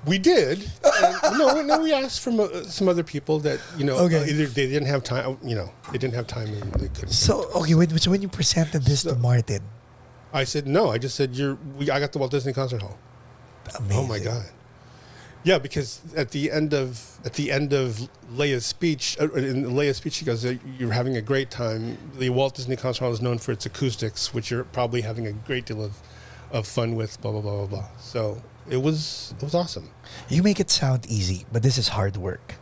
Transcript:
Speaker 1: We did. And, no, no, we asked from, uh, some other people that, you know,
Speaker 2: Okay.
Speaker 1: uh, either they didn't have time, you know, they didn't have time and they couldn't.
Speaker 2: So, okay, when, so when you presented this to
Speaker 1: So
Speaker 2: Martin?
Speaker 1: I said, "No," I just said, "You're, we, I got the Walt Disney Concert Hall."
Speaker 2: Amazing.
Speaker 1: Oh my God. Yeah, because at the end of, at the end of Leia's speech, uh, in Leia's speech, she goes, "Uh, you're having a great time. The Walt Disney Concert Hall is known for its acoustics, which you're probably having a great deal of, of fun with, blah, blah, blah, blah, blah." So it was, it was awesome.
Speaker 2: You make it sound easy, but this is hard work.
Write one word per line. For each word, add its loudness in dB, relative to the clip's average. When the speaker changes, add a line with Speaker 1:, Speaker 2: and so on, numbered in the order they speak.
Speaker 1:
We 2
did. 4
And, 6
no, 6
no, 4
we 2
asked 0
from, 0
uh, 0
some 0
other 2
people -2
that, 0
you 0
know, 2
Speaker 2:
Okay. 6
Speaker 1:
uh, 2
either 2
they 2
didn't 2
have 2
time, -2
you -2
know, -4
they -2
didn't -2
have -4
time -6
and -6
they 0
couldn't. -6
Speaker 2:
So, 4
okay, 4
when, 8
so 2
when 2
you -4
presented 0
this 4
to -2
Speaker 1:
So 2
Speaker 2:
Martin? 2
Speaker 1:
I 2
said, -4
"No," 4
I 2
just -4
said, 0
"You're, 0
we, 0
I 0
got -2
the -4
Walt 0
Disney -2
Concert -2
Hall." -12
Speaker 2:
Amazing. 0
Speaker 1:
Oh -4
my -4
God. -4
Yeah, 4
because -6
at -2
the -2
end 2
of, -4
at -8
the -2
end 0
of -2
Leia's 0
speech, -2
uh, 2
in 0
Leia's 2
speech, -6
she -6
goes, -2
"Uh, -2
you're -2
having 0
a -2
great 0
time. -4
The 0
Walt 2
Disney -4
Concert -2
Hall 0
is -2
known 0
for -4
its -6
acoustics, -4
which -4
you're -4
probably -2
having -6
a -6
great -6
deal -6
of, -6
of -2
fun 0
with, -6
blah, -4
blah, -2
blah, -4
blah, -4
blah." -6
So -4
it 0
was, -2
it -6
was -6
awesome. -2
Speaker 2:
You 4
make 4
it 2
sound 2
easy, -2
but 2
this 4
is 0
hard 0
work. -8